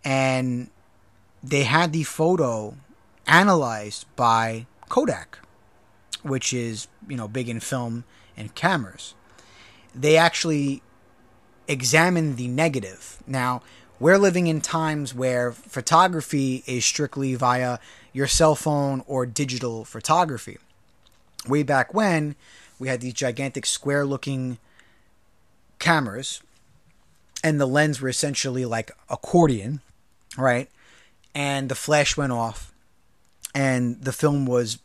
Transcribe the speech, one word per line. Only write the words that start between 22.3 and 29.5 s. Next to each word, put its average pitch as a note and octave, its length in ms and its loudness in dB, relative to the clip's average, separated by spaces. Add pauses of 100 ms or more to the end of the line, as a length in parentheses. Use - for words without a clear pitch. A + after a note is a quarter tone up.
we C3 100 -6
had B2+ 120 -2
these B2 140 -8
gigantic C3 500 -4
square-looking C#3 960 -2 (1200)
cameras, C3+ 640 -2 (1000)
and D#3 160 2
the C3+ 80 2
lens C#3+ 340 2
were C3 80 -4
essentially C3 580 -2
like A2+ 240 -4 (180)
accordion, C#3 720 2 (560)